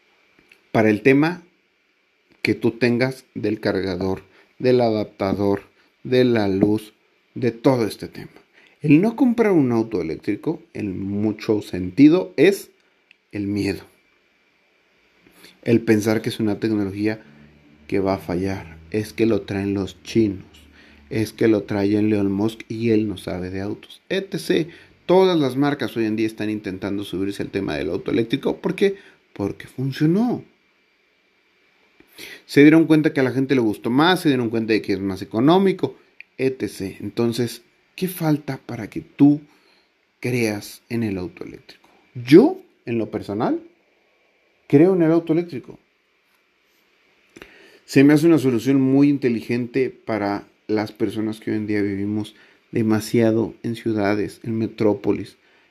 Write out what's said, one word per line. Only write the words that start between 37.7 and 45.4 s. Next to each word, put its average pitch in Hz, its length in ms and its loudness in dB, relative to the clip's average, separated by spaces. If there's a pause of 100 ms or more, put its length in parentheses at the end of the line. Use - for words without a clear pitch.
¿qué 185 140 -4
falta 151 500 -4
para 117 320 -12
que 160 100 -10
tú 147 420 4 (760)
creas 113 680 -4
en 117 160 -4
el 98 140 -4
auto 87 260 -10
eléctrico? - 440 -20 (260)
Yo, 160 460 6 (240)
en 117 140 -6
lo 107 120 -4
personal, 110 500 -4 (1080)
creo 175 300 6
en 170 60 2
el 160 100 4
auto 165 220 0
eléctrico. 165 440 -8 (2000)